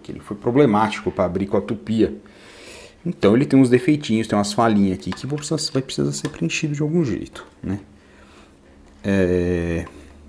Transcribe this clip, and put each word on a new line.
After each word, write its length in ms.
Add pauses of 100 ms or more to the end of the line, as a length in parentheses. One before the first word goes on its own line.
que 80
ele 80
foi 160
problemático 760
pra 140
abrir 220
com 80
a 60
tupia. 540 (920)
Então 300
ele 100
tem 140
uns 100
defeitinhos, 580
tem 100
umas 160
falhinhas 440
aqui 140
que 160
vou 100
precisar, 340
vai 100
precisar 300
ser 180
preenchido 440
de 80
algum 220
jeito, 420 (160)
né? 180 (1200)
É, 840 (440)